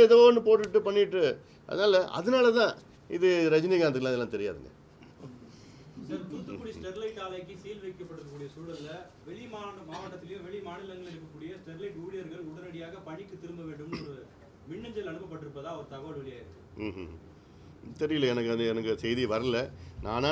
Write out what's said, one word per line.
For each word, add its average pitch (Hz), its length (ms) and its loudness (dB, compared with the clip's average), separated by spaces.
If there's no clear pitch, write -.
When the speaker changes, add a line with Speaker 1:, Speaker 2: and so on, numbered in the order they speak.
Speaker 1:
ஏதோ 226 100 12
ஒண்ணு 240 180 8
போட்டுட்டு 214 400 6
பண்ணிட்டு, 196 360 4
அதனால, 190 280 4
அதனால 240 280 4
தான் 202 120 4
இது 180 120 4
ரஜினிகாந்துக்குலாம் 156 600 4
இதெல்லாம் 120 220 -2
தெரியாதுங்க. 82 340 -6
Speaker 2:
சார், - 220 -8
தூத்துக்குடி 98 480 -12
ஸ்டெர்லைட் 208 480 -10
ஆலைக்கு 185 360 -12
சீல் 208 220 -14
வைக்கப்பட்டிருக்கக்கூடிய 147 680 -14
சூழல்ல 156 360 -14
வெளி 214 240 -14
மாநில-, 202 380 -12
மாவட்டத்திலயும் 180 580 -14
வெளி 202 100 -10
மாநிலங்களில் 180 440 -14
இருக்கக்கூடிய 156 480 -16
ஸ்டெர்லைட் 165 460 -12
ஊழியர்கள் 180 440 -12
உடனடியாக 170 460 -14
பணிக்கு 180 320 -14
திரும்ப 170 260 -14
வேண்டும்னு 151 400 -12
ஒரு 131 160 -14
மின்னஞ்சல் 208 420 -10
அனுப்பப்பட்டிருப்பதா 156 680 -12
ஒரு 143 140 -12
தகவல் 147 280 -12
வெளியாயிருக்கு. 127 400 -16
Speaker 1:
ம்ஹும். 90 260 -10
தெரியல 151 320 2
எனக்கு, 117 220 0
அது 117 180 0
எனக்கு 110 200 -2
செய்தி 120 280 0
வரல. 117 240 0
நானா 123 260 0